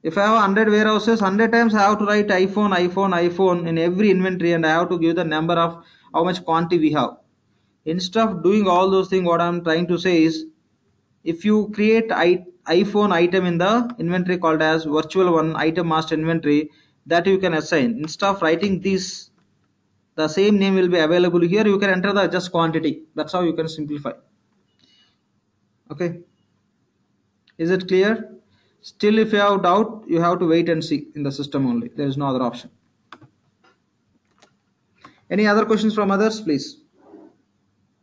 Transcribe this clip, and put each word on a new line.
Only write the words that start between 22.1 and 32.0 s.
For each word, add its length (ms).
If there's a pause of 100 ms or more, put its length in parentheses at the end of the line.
the 160
just 240
quantity. 520 (120)
That's 180
how 80
you 120
can 140
simplify. 440 (1800)
Okay. 280 (1400)
Is 120
it 180
clear? 420 (540)
Still, 360
if 120
you 60
have 260
doubt, 440
you 140
have 180
to 80
wait 220
and 140
see 320
in 60
the 100
system 360
only. 220
There 180